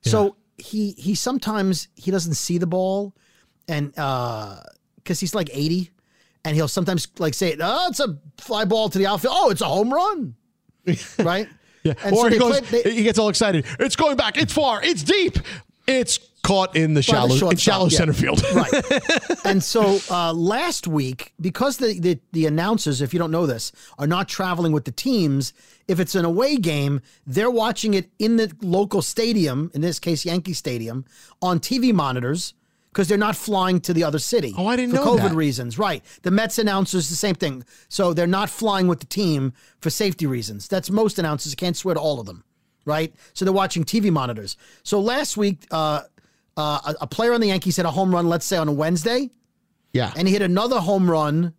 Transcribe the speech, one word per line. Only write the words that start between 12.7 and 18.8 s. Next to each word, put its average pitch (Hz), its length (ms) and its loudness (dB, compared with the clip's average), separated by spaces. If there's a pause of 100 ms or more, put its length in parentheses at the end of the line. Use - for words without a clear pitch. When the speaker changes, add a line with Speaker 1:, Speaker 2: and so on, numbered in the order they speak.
Speaker 2:
they 226 140 0
Speaker 1:
he 226 80 0
gets 214 140 2
all 214 120 2
excited. 190 360 2 (140)
"It's - 160 0
going 294 220 2
back. 233 200 0
It's 311 140 0
far. 254 320 0
It's 277 200 -2
deep." 359 360 2 (460)
It's 254 320 0 (260)
caught 185 340 2
in 160 160 4
the 147 60 4
Speaker 2:
By - 20 2
the - 20 -
Speaker 1:
shallow, 127 300 4
in 135 60 4
Speaker 2:
shortstop, 175 200 2 (140)
Speaker 1:
shallow 190 160 2
Speaker 2:
yeah. - 80 2
Speaker 1:
center 156 160 2
field. - 280 2 (120)
Speaker 2:
Right. - 200 2
Speaker 1:
<laughs> - 720 0